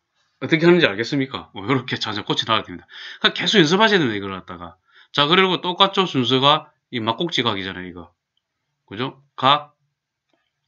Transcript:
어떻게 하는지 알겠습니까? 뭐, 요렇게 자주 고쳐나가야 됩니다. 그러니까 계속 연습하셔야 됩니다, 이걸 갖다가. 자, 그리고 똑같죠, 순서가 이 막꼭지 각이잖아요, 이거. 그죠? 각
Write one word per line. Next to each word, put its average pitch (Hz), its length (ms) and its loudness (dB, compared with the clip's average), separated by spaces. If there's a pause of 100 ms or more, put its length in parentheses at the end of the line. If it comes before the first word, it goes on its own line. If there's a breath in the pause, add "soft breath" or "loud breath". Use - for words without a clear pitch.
(420)
어떻게 156 240 0
하는지 170 200 6
알겠습니까? 113 680 -4
뭐, 98 120 -12
요렇게 120 300 -2
자주 107 300 -8
고쳐나가야 113 380 -2
됩니다. 87 220 -14 (340 loud breath)
그러니까 - 220 -2
계속 185 180 2
연습하셔야 196 380 4
됩니다, 117 200 0
이걸 98 140 -6
갖다가. 87 440 -12 (380 soft breath)
자, 143 140 2
그리고 180 340 4
똑같죠, 185 440 0
순서가 135 680 2 (180)
이 127 80 -6
막꼭지 127 420 -2
각이잖아요, 95 460 -4
이거. 87 260 -18 (720)
그죠? 123 380 -8 (120)
각 139 400 0 (920)